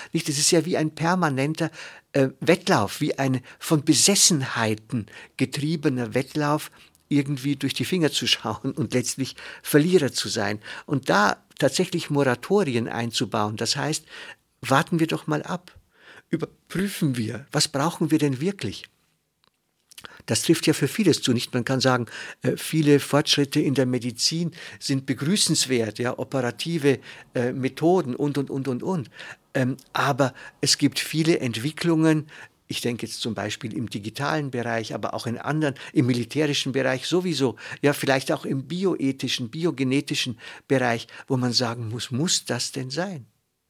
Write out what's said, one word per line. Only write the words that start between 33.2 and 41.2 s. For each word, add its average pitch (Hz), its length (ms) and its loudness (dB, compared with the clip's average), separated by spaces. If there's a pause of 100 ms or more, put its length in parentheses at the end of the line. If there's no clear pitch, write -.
Beispiel 104 420 -6
im 113 140 -4
digitalen 139 600 -4
Bereich, 117 420 -4
aber 110 220 -4
auch - 100 -6
in 117 140 -4
anderen, 147 340 0 (180)
im 131 140 4
militärischen 131 680 0
Bereich 131 360 -2
sowieso, 156 500 0 (240)
ja, 143 120 4
vielleicht 135 380 0
auch 147 140 -2
im 135 220 -4
bioethischen, 135 840 -2
biogenetischen 139 880 -2 (280)
Bereich, 123 400 2 (200)